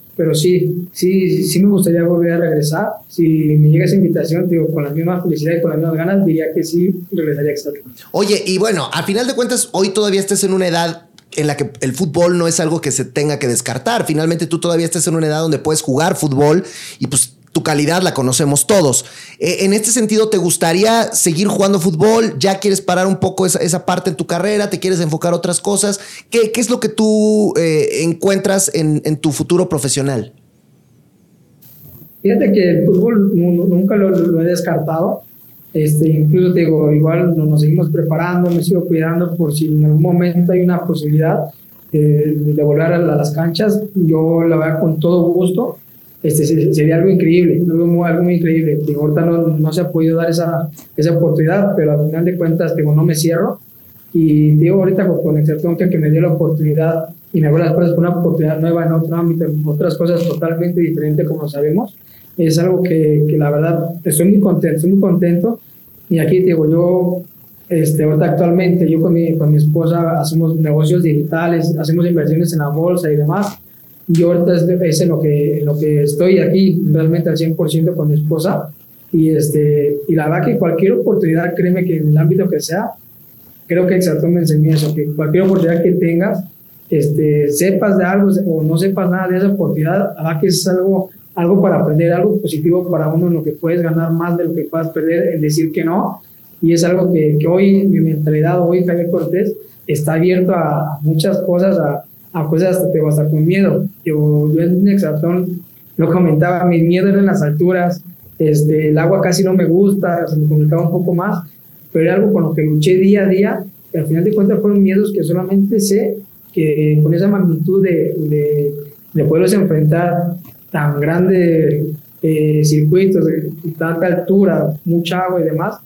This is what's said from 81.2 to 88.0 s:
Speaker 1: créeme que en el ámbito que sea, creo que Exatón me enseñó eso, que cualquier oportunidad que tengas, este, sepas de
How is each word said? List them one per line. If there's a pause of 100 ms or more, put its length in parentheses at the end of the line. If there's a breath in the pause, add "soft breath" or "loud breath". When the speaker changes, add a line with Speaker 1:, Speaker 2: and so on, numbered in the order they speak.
Speaker 1:
créeme
que
en
el
ámbito
que
sea, (760)
creo
que
Exatón
me
enseñó
eso,
que
cualquier
oportunidad
que
tengas, (460)
este,
sepas
de